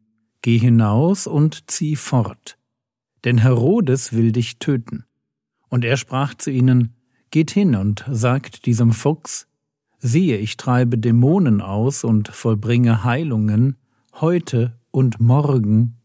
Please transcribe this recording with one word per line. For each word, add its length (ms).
„Geh 160
hinaus 680
und 460
zieh 240
fort, 640
denn 140
Herodes 760
will 220
dich 260
töten.“ 460
Und 160
er 100
sprach 380
zu 180
ihnen: 420
„Geht 200
hin 260
und 340
sagt 540
diesem 260
Fuchs: 560
Siehe, 360
ich 220
treibe 400
Dämonen 640
aus 420
und 240
vollbringe 800
Heilungen, 720
heute 640
und 300
morgen 840